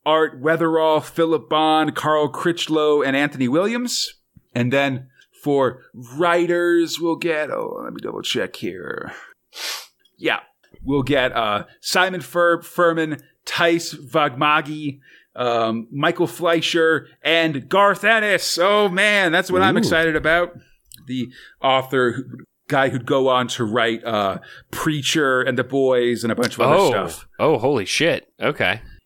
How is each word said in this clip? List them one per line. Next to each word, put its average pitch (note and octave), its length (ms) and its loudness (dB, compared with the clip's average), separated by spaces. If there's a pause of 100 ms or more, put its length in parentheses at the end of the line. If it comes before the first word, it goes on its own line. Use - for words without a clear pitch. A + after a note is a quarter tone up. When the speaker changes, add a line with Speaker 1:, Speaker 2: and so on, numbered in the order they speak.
Speaker 1:
Art D#3 360 2
Weatherall, D#3+ 600 2
Philip E3 460 -2
Bond, D#3 480 2
Carl D3+ 320 0
Critchlow, D3+ 760 0
and C3+ 140 0
Anthony C#3 320 -2
Williams. A3+ 640 -2 (420)
And A#2+ 180 0
then C3+ 360 -2 (340)
for C#3 380 0 (360)
writers, E3+ 840 2
we'll E3 160 0
get, D#3 340 -4
oh, A1 320 -8
let A#1+ 100 -10
me - 100 -14
double - 200 -8
check G2 340 -4
here. F2 560 -10 (1040)
Yeah, - 240 -4 (440)
we'll C#3 180 0
get, B2+ 320 0
uh, G#2 300 -2 (160)
Simon F#3 400 0
Fur-, E3+ 420 0
Furman, D#3+ 600 -2 (220)
Tice E3+ 500 0
Vagmagi, D3+ 1040 -2 (340)
um, A#2 560 -2
Michael D#3+ 380 0
Fleischer, E3 800 0 (160)
and D#3+ 440 0
Garth G3+ 360 4
Ennis. G#3 540 0
Oh, G3+ 300 4
man, F#3+ 440 2
that's F#3 180 0
what F#3 120 2
I'm F#3 140 4
Speaker 2:
Ooh. - 20 2
Speaker 1:
excited E3 360 2
about. E3 380 0 (540)
The B2 220 -6 (320)
author, C3 520 2
who, A#2 100 -8 (460)
guy C3+ 220 2
who'd A2+ 160 -6
go C3+ 220 2
on B2 200 2
to A#2+ 160 -4
write, A2+ 400 0
uh, G2+ 340 -2 (320)
Preacher C#3 720 0
and C3 160 -2
The B2+ 60 -2
Boys B2+ 580 0
and A#2 80 -2
a G#2 60 -2
bunch A#2 180 -2
of A#2 60 -6
other C3+ 160 4
Speaker 2:
Oh. F#3+ 140 4
Speaker 1:
stuff. F#2 360 -4 (140)
Speaker 2:
Oh, C#3 180 4
holy B2 260 0
shit. C#3+ 440 0 (120)
Okay. G#2+ 420 0 (240)